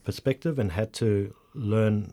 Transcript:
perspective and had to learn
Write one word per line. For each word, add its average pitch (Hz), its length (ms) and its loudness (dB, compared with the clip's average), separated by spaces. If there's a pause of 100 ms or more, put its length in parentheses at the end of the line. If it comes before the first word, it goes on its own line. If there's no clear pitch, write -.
perspective 135 540 -2
and 101 140 0
had 107 220 -2
to 101 400 0 (180)
learn 107 600 2